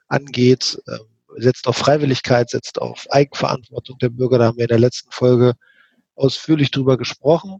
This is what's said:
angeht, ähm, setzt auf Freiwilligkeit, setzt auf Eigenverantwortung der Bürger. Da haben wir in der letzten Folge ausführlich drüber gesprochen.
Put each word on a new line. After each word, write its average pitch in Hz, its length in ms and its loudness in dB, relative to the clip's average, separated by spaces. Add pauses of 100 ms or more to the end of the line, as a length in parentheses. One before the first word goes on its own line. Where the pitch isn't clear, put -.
angeht, 127 800 0
ähm, 58 140 -12 (360)
setzt 120 300 0
auf 120 100 0
Freiwilligkeit, 131 720 0
setzt - 300 -8
auf - 300 -10
Eigenverantwortung - 880 -4
der 123 120 -2
Bürger. 123 280 0
Da 117 80 4
haben 113 100 0
wir 120 80 -2
in 113 40 -4
der 117 100 2
letzten - 320 0
Folge 123 440 2 (600)
ausführlich 139 560 0
drüber 131 260 0
gesprochen. 165 640 -2